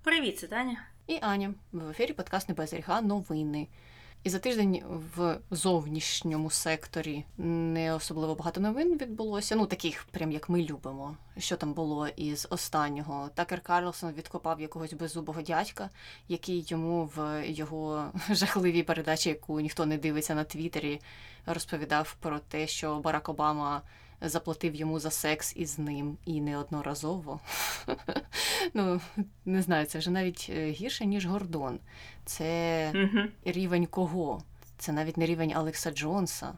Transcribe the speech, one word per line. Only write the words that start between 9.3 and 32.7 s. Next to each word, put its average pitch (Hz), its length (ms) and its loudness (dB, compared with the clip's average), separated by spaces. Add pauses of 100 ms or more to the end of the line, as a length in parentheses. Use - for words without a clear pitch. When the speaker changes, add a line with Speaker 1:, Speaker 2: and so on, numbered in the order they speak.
Speaker 2:
Ну, 220 100 6
таких, 180 460 -2
прям 160 200 0
як 151 180 -4
ми 175 140 6
любимо. 139 540 -6 (200)
Що 185 200 0
там 147 160 -2
було 151 340 0
із 147 420 -4
останнього? 147 840 -2
Такер 175 280 0
Карлсон 175 520 0
відкопав 160 480 -4
якогось 160 320 -6
беззубого 160 480 -6
дядька, 180 480 -2 (380)
який 175 400 -2
йому 165 480 0
в 151 320 -2
його 151 720 -4
<laughs> - 100 -4
жахливій 180 540 4
передачі, 160 460 2
яку 151 300 -2
ніхто 156 260 0
не 151 120 2
дивиться 151 380 0
на 151 80 2
Твіттері, 151 580 -4 (440)
розповідав 156 720 0
про 151 200 -2
те, 156 280 -4
що 151 320 -2
Барак 151 300 2
Обама 147 520 2 (400)
заплатив 160 540 0
йому 156 240 0
за 156 120 -2
секс 151 440 0
із 156 240 -4
ним 147 460 -2
і 156 160 0
неодноразово. 147 960 -2 (480)
<laughs> - 320 -2 (540)
Ну, 185 280 4 (440)
не 190 160 4
знаю, 160 240 4
це 156 140 -4
вже 175 120 0
навіть, 185 380 0
е, 156 220 0
гірше, 214 340 -4
ніж 196 200 2
Гордон. 170 540 -2 (460)
Це 165 680 2